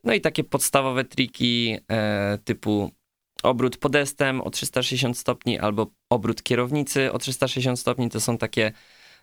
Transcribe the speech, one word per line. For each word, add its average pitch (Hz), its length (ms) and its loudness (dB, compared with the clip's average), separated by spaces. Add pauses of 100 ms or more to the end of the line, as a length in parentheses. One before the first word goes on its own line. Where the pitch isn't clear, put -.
no - 100 2
i - 80 2
takie 156 220 0
podstawowe 131 600 0
triki, 120 720 0 (140)
e, 104 520 0
typu 104 480 0 (520)
obrót 123 340 2
podestem 139 640 0
o - 80 -6
trzysta - 340 -2
sześćdziesiąt 123 340 0
stopni - 420 -2
albo 104 280 0 (220)
obrót 113 340 0
kierownicy 135 680 0
o - 60 -2
trzysta 131 300 -4
sześćdziesiąt 127 320 -2
stopni. 123 300 0
To 113 100 -4
są 117 180 0
takie, 110 340 0 (520)